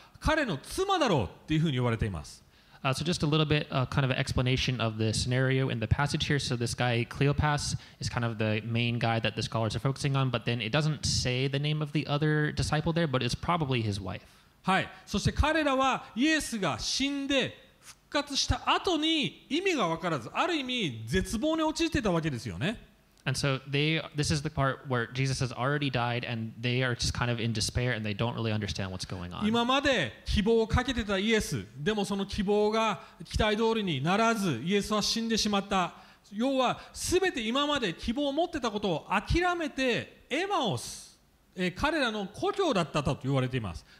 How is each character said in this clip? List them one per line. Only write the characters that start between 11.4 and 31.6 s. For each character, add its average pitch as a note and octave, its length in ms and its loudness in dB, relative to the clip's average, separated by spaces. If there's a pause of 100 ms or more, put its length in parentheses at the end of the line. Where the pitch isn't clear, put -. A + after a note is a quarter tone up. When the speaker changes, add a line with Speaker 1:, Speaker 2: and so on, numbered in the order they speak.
Speaker 2:
the C#3 120 0
name D3+ 220 0
of D3 100 -4
the D3 160 0
other D3+ 440 2
disciple D3+ 400 0
there, E3 160 0
but C3 140 0
it's A#2+ 140 0
probably C3+ 480 0
his G2+ 180 -2
wife. F#2+ 200 -8 (420)
Speaker 1:
は F#3 160 2
い。 A#2+ 80 -2 (180)
そ G#3 140 -4
し - 40 -4
て A3+ 80 2
彼 D#4 320 2
ら C#4 120 2
は C4 300 0 (100)
イ B3+ 120 2
エ D#4 120 4
ス A#3 200 -4
が C#3+ 200 0
死 - 300 0
ん C#4 180 -4
で C4 280 0 (260)
復 - 180 -20 (100)
活 C#4+ 280 -2
し - 100 0
た C4 180 -2
後 F4+ 320 2
に D#4 520 0
意 D4 100 0
味 F#4+ 160 0
が G#3+ 120 2
分 E3 140 -2
か F3 80 -2
ら D#3+ 80 0
ず、 A#2 160 -8
あ C4+ 140 0
る E4+ 80 0
意 C#4+ 80 -2
味 G3 420 -4
絶 F#3 320 0
望 D4+ 180 2
に D#4+ 80 0
陥 D#4+ 240 0
っ - 20 -2
て D#4 120 0
た G#3+ 100 0
わ E3 100 2
け D#3 100 -2
で B2 80 -4
す - 80 -8
よ E2+ 100 -6
ね。 E3 320 -4 (340)
Speaker 2:
And C3 140 0
so C3+ 220 0 (100)
they, D3+ 320 2 (140)
this D3 160 0
is D3+ 100 0
the D3+ 80 -6
part C3+ 380 0
where A#2+ 260 0
Jesus C3 300 -2
has B2 100 -2
already C#3+ 380 0
died A#2+ 360 -2
and A2+ 320 -6
they B2 220 0
are B2 140 2
just - 180 -2
kind A#2+ 180 0
of A#2 80 -2
in A2+ 140 0
despair B2 420 0
and A2 80 -4
they G#2 120 -2
don't A#2+ 180 -2
really A2+ 180 -2
understand G2+ 380 -4
what's F#2 160 -8
going F2+ 260 -8
on. C3+ 160 -2
Speaker 1:
今 A#3 160 2
ま C4 160 2
で A#3 460 0
希 - 160 2
望 A3+ 220 4
を A3 40 0
か B3 160 2
け C4+ 80 -2
て A#3+ 120 -2
た G3 160 -2
イ G#3+ 120 0
エ G#3+ 80 4
ス、 B2+ 240 -2 (140)